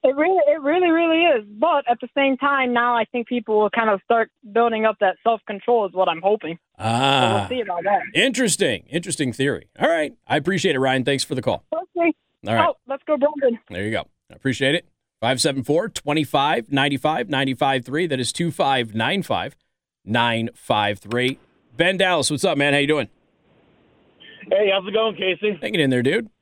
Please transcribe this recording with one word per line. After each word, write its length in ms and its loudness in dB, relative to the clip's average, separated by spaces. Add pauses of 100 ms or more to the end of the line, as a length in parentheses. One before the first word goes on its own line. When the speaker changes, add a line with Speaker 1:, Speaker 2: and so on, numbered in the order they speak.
Speaker 1:
It 100 4
really, 320 2
it 160 2
really, 280 2
really 340 2
is. 200 2 (140)
But 320 2
at 100 2
the 160 -10
same 200 2
time, 360 0
now 240 0
I 140 0
think 160 -6
people 320 -2
will 100 4
kind 220 0
of 140 0
start 260 0 (220)
building 340 2
up 140 2
that 240 2
self-control 640 0
is 40 -10
what 160 2
I'm 140 -4
hoping. 340 0 (220)
Speaker 2:
Ah. 520 2
Speaker 1:
So 40 2
we'll 140 -2
see 140 -4
about 200 -6
that. 200 2 (120)
Speaker 2:
Interesting. 760 0
Interesting 440 -4
theory. 360 -4 (100)
All 100 0
right. 260 -2 (120)
I 100 0
appreciate 400 0
it, 20 0
Ryan. 260 0
Thanks 200 0
for 100 -6
the 80 -4
call. 220 -2 (100)
Speaker 1:
Okay. 380 -2 (340)
Speaker 2:
All 80 -2
right. 140 2
Speaker 1:
Oh, 60 -4 (120)
let's 220 -10
go, 100 0
Brendan. 400 0 (120)
Speaker 2:
There 140 -6
you 60 -4
go. 160 -4 (240)
I 60 -20
appreciate 400 -2
it. 100 -6 (340)
Five 200 0
seven 240 0
four, 240 0
twenty-five, 840 -2
ninety-five, 580 0
ninety-five 560 -2
three. 220 -4
That 140 -4
is 120 -4
two 200 -4
five 420 0
nine 300 -2
five, 320 -4 (480)
nine 500 0
five 460 0
three. 400 -2 (360)
Ben 200 2
Dallas, 340 2
what's 140 -2
up, 120 2
man? 160 2
How 60 4
you 80 2
doing? 220 0 (1400)
Speaker 3:
Hey, 240 2
how's 140 -2
it 80 -8
going, 220 0
Casey? 440 -2
Speaker 2:
Hanging 200 -2
in 100 4
there, 140 2
dude. 260 0 (120)